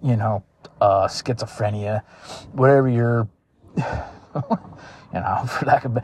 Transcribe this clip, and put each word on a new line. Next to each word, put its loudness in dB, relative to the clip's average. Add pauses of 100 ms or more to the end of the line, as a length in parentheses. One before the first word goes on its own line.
you 0
know, -2 (380)
uh, 4
schizophrenia, -4 (500)
whatever 6
your, 2 (240)
<laughs> -18
you -8
know, -2
for -6
lack 2
of, -2